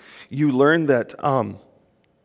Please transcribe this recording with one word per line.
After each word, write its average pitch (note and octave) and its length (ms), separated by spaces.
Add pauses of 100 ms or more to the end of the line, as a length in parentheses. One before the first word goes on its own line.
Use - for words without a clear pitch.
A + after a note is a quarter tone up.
(280)
you C#3+ 220
learn D3 360
that, B2 360
um, A2+ 360 (680)